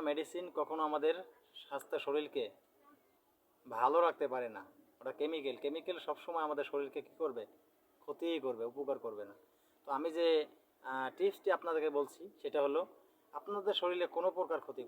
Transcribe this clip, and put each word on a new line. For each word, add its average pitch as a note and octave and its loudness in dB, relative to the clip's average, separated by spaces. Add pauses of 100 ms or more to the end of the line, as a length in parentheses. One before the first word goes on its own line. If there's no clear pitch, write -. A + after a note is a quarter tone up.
মেডিসিন D#3 -2 (140)
কখনো D#3 -2
আমাদের D#3 2 (500)
স্বাস্থ্য C#3 -6 (100)
শরীরকে C#3+ 0 (1200)
ভালো B2+ 4
রাখতে D3+ 2
পারে B2 -2
না, G2 -14 (380)
ওটা C3 -6
কেমিক্যাল। D3 -2
কেমিক্যাল D#3+ -4
সবসময় D#3+ -2
আমাদের C#3+ -2
শরীরকে C#3+ -2
কী - -20
করবে? B2 -2 (600)
ক্ষতিই E3 -2
করবে, A#2 -2
উপকার C3+ -2
করবে G#2+ -6
না। G2 -16 (500)
তো - -8 (100)
আমি D#3+ 0 (100)
যে, E3+ 6 (640)
আহ, C3 0
টিপসটি F#3+ 0
আপনাদেরকে D#3+ 0
বলছি, C#3+ -2 (200)
সেটা D3+ -2
হলো C#3+ 4 (580)
আপনাদের G3+ 0
শরীরে F3+ 2 (100)
কোনো F3 2
প্রকার E3 0
ক্ষতি C3 -10